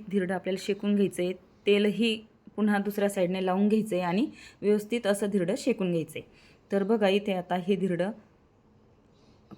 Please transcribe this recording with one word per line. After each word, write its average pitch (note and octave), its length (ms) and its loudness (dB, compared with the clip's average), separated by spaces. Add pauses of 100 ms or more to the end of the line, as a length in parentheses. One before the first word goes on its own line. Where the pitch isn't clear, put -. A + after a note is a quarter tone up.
(100)
धिरडं F#3+ 240 0
आपल्याला F#3 280 -4
शेकून G3+ 320 -2
घ्यायचं F#3+ 280 0
आहे. F3+ 100 -2 (340)
तेलही G#3 600 2 (300)
पुन्हा G#3 220 2
दुसऱ्या G3+ 300 0
साईडने F#3 380 0
लावून F#3+ 220 2
घ्यायचं G#3+ 280 0
आहे F3+ 80 -2
आणि G3 260 0 (320)
व्यवस्थित G#3 440 0
असं G3+ 240 0
धिरडं F#3+ 280 0
शेकून G#3 320 0
घ्यायचं D#3+ 280 -4
आहे. - 120 -16 (420)
तर G3 100 2
बघा G#3+ 260 2
इथे G3+ 240 2
आता F3+ 220 -4
हे F#3 220 0
धिरडं F3+ 340 -2 (1500)